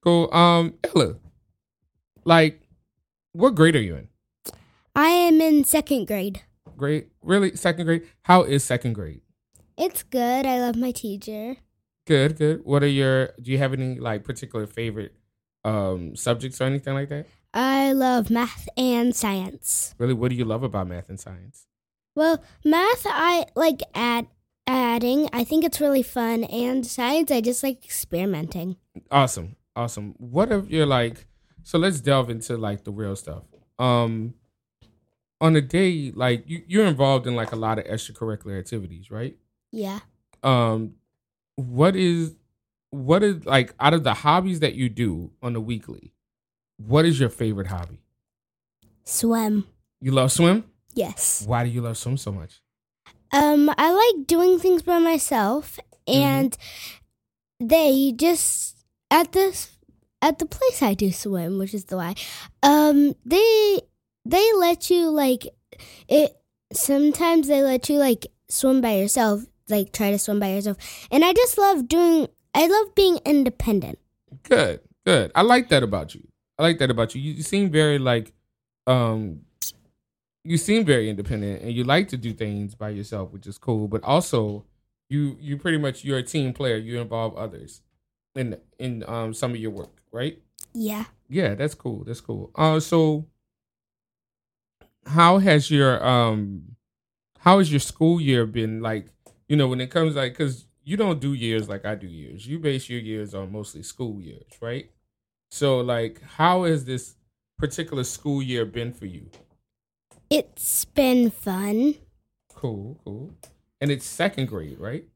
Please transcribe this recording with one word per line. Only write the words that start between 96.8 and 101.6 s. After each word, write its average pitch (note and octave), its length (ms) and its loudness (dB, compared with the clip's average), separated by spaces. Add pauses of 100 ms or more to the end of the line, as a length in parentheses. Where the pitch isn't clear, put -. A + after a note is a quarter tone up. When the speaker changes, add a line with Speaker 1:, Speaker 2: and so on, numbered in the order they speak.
Speaker 1:
how F#3+ 200 6
has E3 120 2
your C#3+ 80 2
school E3 400 0
year C3 260 2
been? A2 360 -6
Like, A2 260 -6 (400)
you D3 80 0
know, C#3 120 2
when B2+ 140 -4
it B2+ 100 -10
comes, D#3+ 240 0
like, C3 200 -4
'cause C3+ 300 -4 (180)
you E3 140 -6
don't F#3+ 240 0
do C#3 120 -4
years A2+ 360 -2